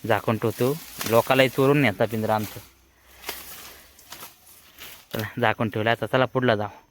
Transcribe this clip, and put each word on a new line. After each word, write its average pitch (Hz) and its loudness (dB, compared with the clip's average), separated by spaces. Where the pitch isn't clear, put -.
झाकून 113 2
ठेवतो, 120 -2
लोकालाही 131 6
चोरून 139 4
नेता 113 2
पिंजरा 110 -2
आमचं. 107 -4
चला, 110 -6
झाकून 113 2
ठेवला 110 0
आता, 117 -2
चला 131 2
पुढला 123 0
जाऊ. 104 -6